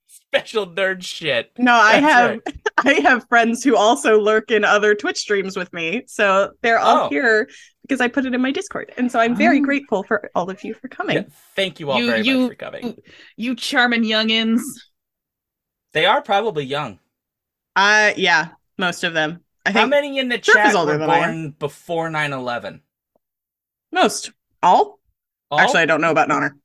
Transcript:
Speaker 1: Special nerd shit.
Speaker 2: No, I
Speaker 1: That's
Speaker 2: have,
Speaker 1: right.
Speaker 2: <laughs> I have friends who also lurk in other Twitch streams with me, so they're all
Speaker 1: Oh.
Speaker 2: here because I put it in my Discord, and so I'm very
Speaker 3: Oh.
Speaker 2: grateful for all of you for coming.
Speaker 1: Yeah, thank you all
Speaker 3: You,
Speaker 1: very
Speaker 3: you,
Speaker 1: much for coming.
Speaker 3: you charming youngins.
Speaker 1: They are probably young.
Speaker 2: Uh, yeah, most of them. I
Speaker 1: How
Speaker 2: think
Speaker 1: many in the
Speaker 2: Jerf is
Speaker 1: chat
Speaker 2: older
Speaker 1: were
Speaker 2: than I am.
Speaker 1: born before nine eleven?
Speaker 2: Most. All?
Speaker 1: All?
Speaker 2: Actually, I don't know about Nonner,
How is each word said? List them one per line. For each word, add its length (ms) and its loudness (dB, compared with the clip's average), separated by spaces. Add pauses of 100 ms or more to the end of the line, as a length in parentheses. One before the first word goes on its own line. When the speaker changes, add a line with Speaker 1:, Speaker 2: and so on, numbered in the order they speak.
Speaker 1:
Special 600 -4
nerd 360 -4
shit. 540 -4
Speaker 2:
No, 160 2
I 280 6
Speaker 1:
That's 120 4
Speaker 2:
have, 160 4
Speaker 1:
right. 120 -8 (360)
Speaker 2:
<laughs> 220 2
I 100 2
have 200 0
friends 340 2
who 140 2
also 420 4
lurk 320 0
in 140 2
other 280 2
Twitch 240 -4
streams 380 -4
with 180 -8
me, 320 -6
so 460 0 (100)
they're 180 2
all 260 2
Speaker 1:
Oh. 40 -6
Speaker 2:
here 400 0 (320)
because 200 -4
I 80 2
put 160 -2
it 100 -4
in 60 -2
my 100 -2
Discord, 460 -8
and 140 -2
so 80 0
I'm 160 2
very 240 2
Speaker 3:
Oh. 40 0
Speaker 2:
grateful 400 -2
for 320 -4
all 140 -4
of 160 -14
you 80 -10
for 160 -18
coming. 260 -6
Speaker 1:
Yeah, 80 -4 (320)
thank 240 -6
you 100 -6
all 100 0
Speaker 3:
You, 80 -2
Speaker 1:
very 140 0
Speaker 3:
you, 200 0
Speaker 1:
much 80 -2
for 60 -14
coming. 420 -12 (400)
Speaker 3:
you 180 -8
charming 480 0
youngins. 580 0 (1300)
Speaker 1:
They 120 0
are 160 2
probably 440 -2
young. 340 -8 (760)
Speaker 2:
Uh, 420 4
yeah, 320 2 (280)
most 280 -4
of 80 -4
them. 260 -2 (260)
I 60 -2
Speaker 1:
How 100 2
Speaker 2:
think 100 0
Speaker 1:
many 280 0
in 80 -4
the 100 -4
Speaker 2:
Jerf 200 4
is 40 0 (120)
Speaker 1:
chat 20 2
Speaker 2:
older 180 0
Speaker 1:
were 60 -2
Speaker 2:
than 100 -2
I 100 2
am. 120 -2
Speaker 1:
born 200 -10
before 580 -8
nine 240 -4
eleven? 480 -8 (1120)
Speaker 2:
Most. 380 -2 (300)
All? 380 2 (500)
Speaker 1:
All? 100 0
Speaker 2:
Actually, 220 2
I 40 2
don't 160 0
know 100 2
about 180 2
Nonner, 220 -2 (140)